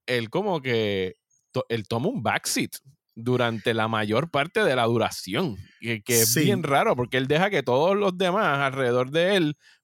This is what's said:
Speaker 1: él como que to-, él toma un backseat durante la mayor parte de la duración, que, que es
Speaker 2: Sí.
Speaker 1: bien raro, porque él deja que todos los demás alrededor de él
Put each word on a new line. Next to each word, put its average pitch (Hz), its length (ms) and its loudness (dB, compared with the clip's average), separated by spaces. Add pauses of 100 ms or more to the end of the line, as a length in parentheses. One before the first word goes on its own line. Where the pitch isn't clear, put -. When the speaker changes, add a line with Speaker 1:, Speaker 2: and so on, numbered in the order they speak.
Speaker 1:
él 117 240 -2
como 180 320 -2
que 107 540 0 (340)
to-, - 180 -4
él 113 200 -4
toma 117 200 -2
un 226 140 -4
backseat 110 480 -2 (460)
durante 117 580 0
la 110 120 0
mayor 110 420 0
parte 170 360 -2
de 156 100 2
la 123 120 2
duración, 110 720 -2 (220)
que, 113 240 -6
que 117 200 4
es 113 100 2
Speaker 2:
Sí. 151 140 2
Speaker 1:
bien 185 180 2
raro, 151 320 2
porque 123 200 -2
él 131 120 0
deja 160 200 2
que 175 140 -2
todos 139 340 2
los 196 220 -2
demás 180 400 0
alrededor 131 540 0
de 175 240 2
él 151 200 0 (260)